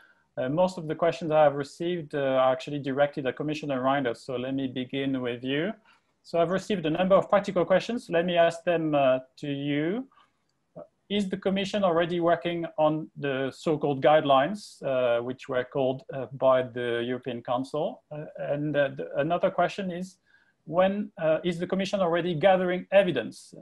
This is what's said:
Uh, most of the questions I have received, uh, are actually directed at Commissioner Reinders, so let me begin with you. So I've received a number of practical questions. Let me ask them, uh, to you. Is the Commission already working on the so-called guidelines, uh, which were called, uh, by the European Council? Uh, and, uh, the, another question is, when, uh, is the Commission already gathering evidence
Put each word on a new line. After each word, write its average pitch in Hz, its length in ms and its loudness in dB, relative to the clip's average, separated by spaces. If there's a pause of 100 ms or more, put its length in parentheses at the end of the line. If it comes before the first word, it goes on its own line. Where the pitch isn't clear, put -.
(380)
Uh, 127 120 -2
most 180 280 0
of 160 120 -8
the 156 60 -4
questions 165 360 -2
I 156 120 6
have 143 120 4
received, 160 600 -6
uh, 147 40 -2
are 131 320 2
actually 143 280 -4
directed 139 460 0
at 123 120 -2
Commissioner 147 440 -4
Reinders, 131 360 0
so - 180 -10
let 127 180 -6
me 135 140 -4
begin 131 540 -4
with 120 200 -6
you. 143 300 -2 (520)
So 170 180 0
I've 170 100 2
received 185 340 -2
a 156 40 2
number 185 260 4
of - 140 2
practical 196 340 2
questions. 208 460 0
Let 170 160 2
me 175 100 -2
ask 170 300 2
them, 160 280 0
uh, 131 260 4 (180)
to 147 100 -10
you. 147 600 -2 (1000)
Is 202 220 0
the 196 80 -2
Commission 196 460 0
already 175 360 2
working 170 460 0 (140)
on 156 360 2
the 135 400 -4
so-called 147 480 -2
guidelines, 151 760 4
uh, 127 400 0
which 127 260 -10
were 127 160 -2
called, 131 380 -2 (100)
uh, 135 220 -8
by 131 300 4
the 120 420 -4
European 123 380 -6
Council? 147 580 -4 (100)
Uh, 151 140 -12 (140)
and, 147 360 -4
uh, 143 220 2
the, 170 200 -10
another 175 340 0
question 180 400 -2
is, 180 260 -10 (460)
when, 190 480 0 (100)
uh, 156 220 2
is 175 160 -2
the 180 80 -4
Commission 190 320 -2
already 175 340 0
gathering 185 580 2
evidence 160 720 0